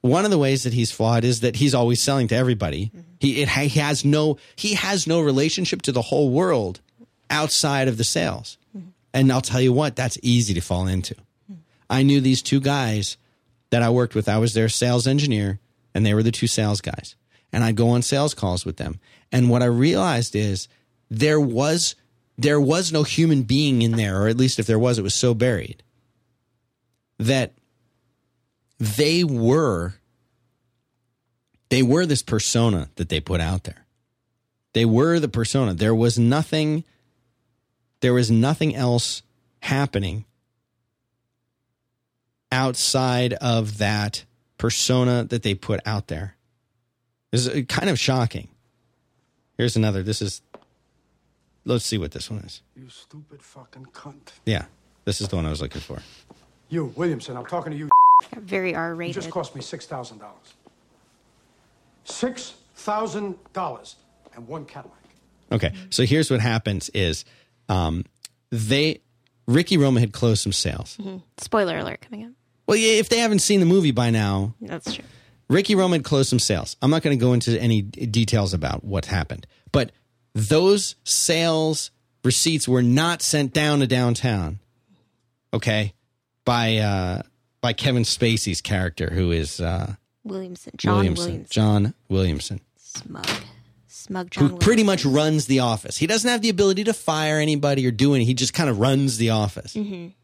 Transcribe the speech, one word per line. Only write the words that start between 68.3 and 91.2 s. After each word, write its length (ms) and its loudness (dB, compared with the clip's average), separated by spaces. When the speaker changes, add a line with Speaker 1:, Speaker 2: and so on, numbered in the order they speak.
Speaker 1:
they, 500 -2
Ricky 320 2
Roma 220 4
had 120 0
closed 300 0
some 100 -4
sales. 480 -6
Speaker 2:
Mm-hmm. 180 -12
Spoiler 400 -2
alert 240 -10
coming 240 -18
up. 60 -20
Speaker 1:
Well, 100 2
yeah, 220 4
if 100 0
they 100 2
haven't 200 2
seen 220 4
the 60 4
movie 260 4
by 180 2
now. 500 0
Speaker 2:
That's 340 -10
true. 100 -14
Speaker 1:
Ricky 260 2
Roma 220 4
had 80 -2
closed 240 2
some 100 2
sales. 440 -2
I'm 80 4
not 120 2
gonna 140 0
go 160 2
into 260 0
any 240 2
d-, 220 -10
details 480 0
about 320 -4
what 220 -4
happened, 400 -6
but 200 0
those 720 2
sales 840 0
receipts 440 0
were 140 4
not 400 2
sent 320 -2
down 260 2
to 60 2
downtown, 720 0
okay, 400 -2
by, 320 2
uh, 460 -2
by 100 0
Kevin 300 0
Spacey's 580 -2
character, 480 -4
who 240 0
is, 260 -4
uh, 360 -4
Speaker 2:
Williamson. 520 -12
John 200 0
Speaker 1:
Williamson. 280 0